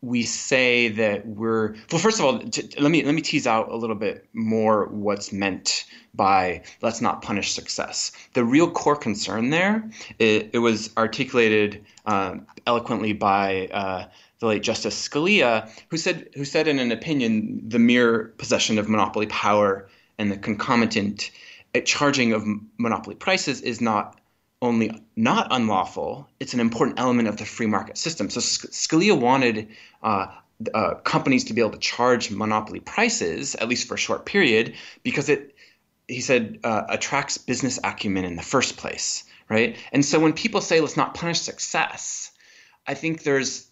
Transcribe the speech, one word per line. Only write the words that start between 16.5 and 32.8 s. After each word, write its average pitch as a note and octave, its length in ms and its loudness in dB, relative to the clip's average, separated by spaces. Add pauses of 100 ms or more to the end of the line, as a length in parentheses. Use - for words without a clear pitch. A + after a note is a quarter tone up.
in C#3+ 100 2
an B2 140 0
opinion, A2 760 -2
the A2+ 120 -2
mere A#2 580 4
possession - 420 0
of G#2+ 100 -2
monopoly G#2+ 380 2
power G#2 640 2 (300)
and G#2 120 0
the G2 60 -2
concomitant, A2 960 0 (440)
uh, B2 60 2
charging C#3 520 2
of G#2+ 100 0
m-, G#2 260 -4 (100)
monopoly G#2+ 380 -2
prices F#3 460 -2
is A#2 180 -4
not A2 400 -2 (440)
only A2+ 380 0 (140)
not C#3+ 340 2
unlawful, G#2 800 -2 (120)
it's B2+ 140 -10
an A#2+ 60 0
important A#2 380 0
element A#2+ 300 2
of G#2 80 -4
the G#2+ 80 -8
free A2+ 220 -6
market G2+ 320 -2
system. G#2+ 320 -4
So A#2+ 100 -4
Sc-, - 300 -4
Scalia E3 480 2
wanted, A#2+ 500 2 (340)
uh, G2 260 0 (440)
uh, F#2+ 220 0 (100)
companies C#3 400 2
to A2 100 -8
be A2+ 60 2
able A2 120 2
to - 60 -14
charge A#2+ 520 2
monopoly G#2+ 500 -4